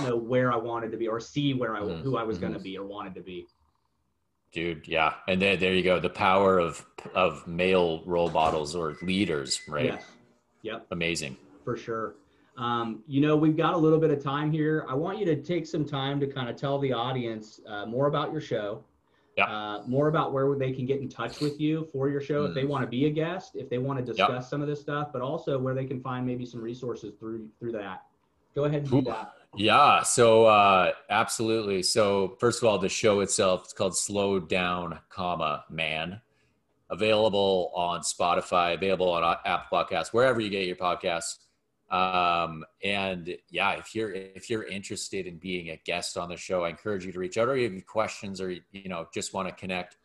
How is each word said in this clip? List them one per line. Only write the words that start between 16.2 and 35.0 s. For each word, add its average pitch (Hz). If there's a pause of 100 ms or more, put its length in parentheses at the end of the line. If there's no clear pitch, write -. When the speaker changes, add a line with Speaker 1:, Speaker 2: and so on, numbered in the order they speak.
Speaker 1:
kinda 123
tell 139
the 135
audience, 117
uh, 104
more 123
about 147
your 156
show, 107 (540)
Speaker 2:
Yeah. 98
Speaker 1:
uh, 107
more 139
about 143
where 135
they 131
can 127
get 131
in -
touch 120
with 147
you 156
for 139
your 143
show, 147
if 131
they 131
Speaker 2:
Mm. 143
Speaker 1:
wanna 127
be 123
a 151
guest, 165
if -
they 123
wanna 131
Speaker 2:
Yep. 120
Speaker 1:
discuss 117
some 147
of 143
this 147
stuff, 147
but 123
also 143
where 131
they 135
can 127
find 127
maybe 123
some 120
resources 113
through, 113 (120)
through 117
that. 98 (480)
Go 143
ahead 147
and 139
do 135
Speaker 2:
Cool. 117
Speaker 1:
that. - (200)
Speaker 2:
Yeah. 107
So, 113
uh, 98 (180)
absolutely. 110
So 101 (100)
first 120
of 117
all, 101
the 92
show 101
itself, 95
it's -
called 95
Slow 101
Down, 87